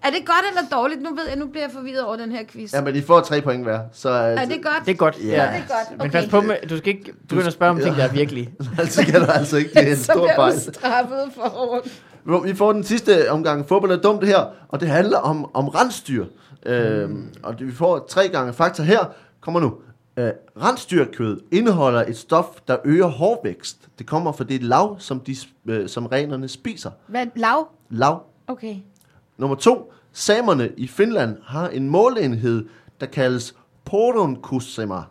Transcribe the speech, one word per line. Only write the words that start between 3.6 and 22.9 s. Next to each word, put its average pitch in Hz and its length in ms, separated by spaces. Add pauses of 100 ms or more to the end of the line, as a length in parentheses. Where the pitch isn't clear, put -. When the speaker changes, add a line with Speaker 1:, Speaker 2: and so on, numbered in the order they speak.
Speaker 2:
hver, 110 180 (120)
så, - 180
øh, 123 60
Speaker 1:
Er 117 280
det 311 180
godt? 311 240
Speaker 3:
Det 185 60
er 180 40
godt, 156 280
Speaker 2:
Ja. - 40
Speaker 3:
ja. 156 140
Speaker 1:
Er 127 140
det - 120
godt? 226 340
Speaker 3:
Men 143 80
pas 170 140
Speaker 1:
Okay. 208 60
Speaker 3:
på 208 100
med, 214 160 (140)
du 160 80
skal 156 100
ikke 196 240 (160)
begynde 180 180
at 170 60
spørge 175 180
om 175 80
Speaker 2:
Du 143 60
Speaker 3:
ting, 147 120
der 139 60
er 131 40
Speaker 2:
skal 131 120
Speaker 3:
virkelige. 135 360 (100)
Speaker 2:
<laughs> 127 140
Altså, 170 280
kan 165 140
du 165 60
altså 147 300
ikke. 147 180
Det 151 80
er 143 80
en 143 100
Speaker 1:
<laughs> - 20
Så - 20
Speaker 2:
stor 160 100
Speaker 1:
bliver 170 200
du - 80
Speaker 2:
fejl. 127 180
Speaker 1:
straffet 254 760
for 240 140
hårdt. 247 540 (260)
Speaker 2:
Jo, 165 80
vi 190 180
får 208 180
den 208 120
sidste 196 460
omgang 151 380
fodbold 190 240
er 180 40
dumt 196 300
her, 196 180 (240)
og 143 120
det 165 80
handler 170 300
om, 151 360
om 143 140
rensdyr. 156 560 (420)
Øhm, 110 440
Speaker 3:
Mm. 101 180 (140)
Speaker 2:
og 117 160
det, 131 80
vi 127 60
får 165 360
tre 190 200
gange 131 240
fakta 170 300
her. 190 300 (280)
Kommer 170 200
nu. 131 140 (420)
Øh, 120 140 (320)
rensdyrkød 147 760 (120)
indeholder 165 560
et 117 100
stof, 170 280 (220)
der 131 160
øger 165 220